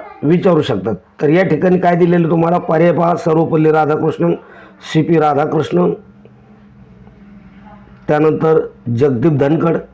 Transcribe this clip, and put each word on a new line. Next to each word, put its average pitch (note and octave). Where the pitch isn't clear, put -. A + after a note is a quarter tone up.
विचारू E3
शकतात. G#2
तर D3
या F3+
ठिकाणी F3+
काय F3
दिलेलं E3+
तुम्हाला? E3+
पर्याय E3+
पहा, E3+
सर्वपल्ली D#3
राधाकृष्णन, D#3
सीपी D#3+
राधाकृष्णन, D#3
त्यानंतर D#3
जगदीप C3+
धनखड D#3